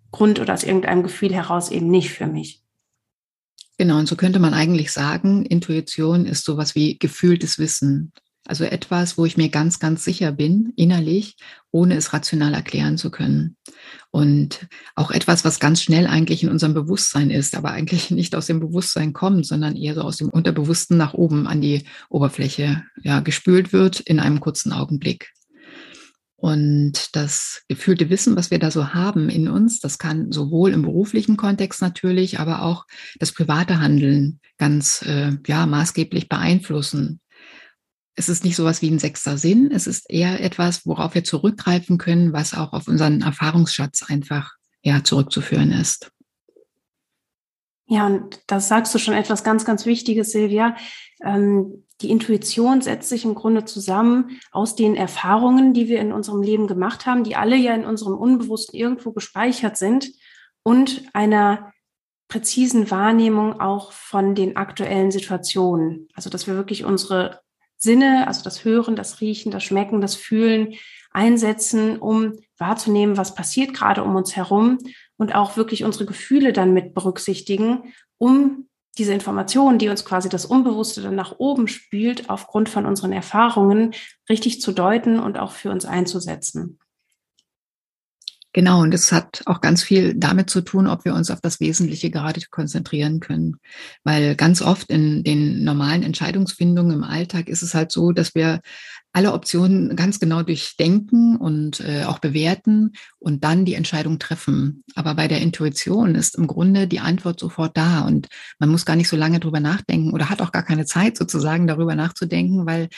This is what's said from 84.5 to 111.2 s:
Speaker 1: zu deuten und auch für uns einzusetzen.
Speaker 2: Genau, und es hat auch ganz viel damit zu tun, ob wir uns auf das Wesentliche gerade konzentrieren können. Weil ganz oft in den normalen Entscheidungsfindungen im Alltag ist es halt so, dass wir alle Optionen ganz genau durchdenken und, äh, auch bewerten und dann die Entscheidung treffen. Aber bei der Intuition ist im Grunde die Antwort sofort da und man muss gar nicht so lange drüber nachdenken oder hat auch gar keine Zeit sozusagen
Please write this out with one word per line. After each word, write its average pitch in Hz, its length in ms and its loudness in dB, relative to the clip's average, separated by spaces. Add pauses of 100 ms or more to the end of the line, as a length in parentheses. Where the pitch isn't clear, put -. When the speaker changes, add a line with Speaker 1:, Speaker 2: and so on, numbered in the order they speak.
Speaker 1:
zu 196 120 -4
deuten 226 460 2
und 208 200 -4
auch 196 140 -6
für - 180 -8
uns 185 140 0
einzusetzen. 175 920 -6 (1800)
Speaker 2:
Genau, 180 240 6
und 160 140 4
es 175 180 2
hat - 320 0
auch 175 160 -2
ganz 170 220 4
viel 185 320 2
damit 175 340 2
zu 180 140 0
tun, 190 240 0
ob 170 180 -2
wir 180 100 -2
uns 170 160 0
auf 170 120 -8
das 165 180 -4
Wesentliche 160 500 -2
gerade 160 300 -4 (100)
konzentrieren 156 680 -4
können. 160 380 -4 (440)
Weil 147 320 2
ganz 165 280 4
oft - 260 0
in 151 340 2
den 147 400 0
normalen 147 400 0
Entscheidungsfindungen 175 920 0
im 151 80 -2
Alltag 170 460 -4
ist 165 100 -4
es 170 140 -6
halt 160 180 -2
so, 175 200 2
dass 175 220 -2
wir 160 280 0 (500)
alle 190 220 2
Optionen 185 600 2
ganz 185 260 0
genau 165 220 0
durchdenken 208 920 2
und, 151 440 -4
äh, 147 240 -4
auch - 140 -4
bewerten 190 720 0 (260)
und 147 260 -2
dann 170 220 2
die 175 80 0
Entscheidung 156 440 -4
treffen. 143 640 -4 (100)
Aber 160 200 -4
bei 156 140 0
der 151 140 0
Intuition 170 720 0
ist 156 200 0
im 165 120 0
Grunde 190 400 2
die 165 140 -2
Antwort 170 380 -2
sofort 165 380 -4
da 165 300 2
und 147 220 0 (300)
man 151 120 4
muss 170 160 0
gar 160 100 2
nicht 170 120 2
so 170 80 -2
lange 160 220 2
drüber 160 220 -2
nachdenken 160 540 0
oder 143 160 -2
hat 202 100 -4
auch 175 120 -4
gar 165 120 -2
keine 156 220 0
Zeit 208 320 0
sozusagen 165 480 0